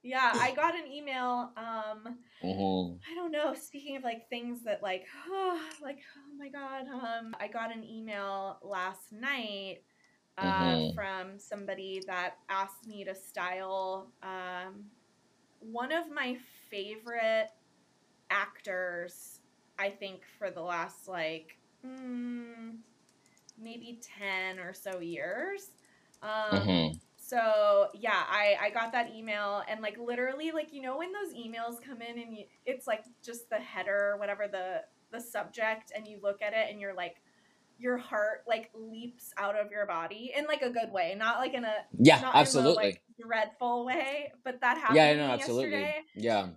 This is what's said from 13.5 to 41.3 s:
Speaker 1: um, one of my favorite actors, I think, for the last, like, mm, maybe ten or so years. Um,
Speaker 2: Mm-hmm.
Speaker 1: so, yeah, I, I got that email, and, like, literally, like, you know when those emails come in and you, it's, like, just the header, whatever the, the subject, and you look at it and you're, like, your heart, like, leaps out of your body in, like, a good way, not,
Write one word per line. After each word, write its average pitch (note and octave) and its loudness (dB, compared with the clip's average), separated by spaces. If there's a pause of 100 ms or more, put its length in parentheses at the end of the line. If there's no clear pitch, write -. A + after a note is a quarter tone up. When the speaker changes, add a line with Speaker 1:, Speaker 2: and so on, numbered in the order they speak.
Speaker 1:
um, F#3 -8 (760)
one A#3 -4
of D#4+ 0
my C4 -2 (320)
favorite A3 -2 (800)
actors, F#3 -4 (380)
I G3+ 0
think, G3 -10 (160)
for G3 -4
the F3 -8
last, F3 -4
like, D#3+ -4 (280)
mm, A#3+ -8 (800)
maybe A#3 -14
ten F#3+ -4
or F3+ -8
so F#3+ -6
years. F#3+ -4 (500)
Um, G#3+ -8 (240)
Speaker 2:
Mm-hmm. F2+ 4 (240)
Speaker 1:
so, G#3 6
yeah, G3+ 2
I, G#3 6
I G#3+ 2
got A3+ 0
that A#3 2
email, G#3 -2
and, A3 -4
like, G#3+ -4
literally, B3+ -2
like, D#4 -2
you C#4 -10
know C4 -4
when F4+ -4
those G4 -6
emails A#3 -8
come B3+ -14
in A#3 -8
and A#3 -10
you, G#3 -14 (200)
it's, B3+ -4
like, A3 0 (200)
just A#3 -12
the G#3+ 0
header, G3+ 0
whatever G3+ -2
the, F#3 -2 (300)
the A3+ -8
subject, A3 -2
and G#3+ -8
you G#3 -16
look G3+ 0
at G#3 0
it A3 4
and G#3 -10
you're, G3 -6
like, F3 -6 (600)
your B3 0
heart, G#3+ 0
like, A3+ 0
leaps A3+ -12
out G3+ 0
of G#3 0
your G#3 0
body G3+ -4
in, D4 0
like, D4 2
a B3 2
good A3+ -2
way, F#3 0
not, A3 2